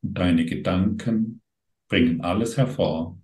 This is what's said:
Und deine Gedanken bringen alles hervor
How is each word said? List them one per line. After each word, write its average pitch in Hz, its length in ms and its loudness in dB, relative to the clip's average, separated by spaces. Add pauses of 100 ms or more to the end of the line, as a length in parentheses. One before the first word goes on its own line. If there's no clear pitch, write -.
Und - 160 -8
deine 85 280 2
Gedanken 107 960 -2 (480)
bringen 82 320 2
alles 95 360 0
hervor 87 680 0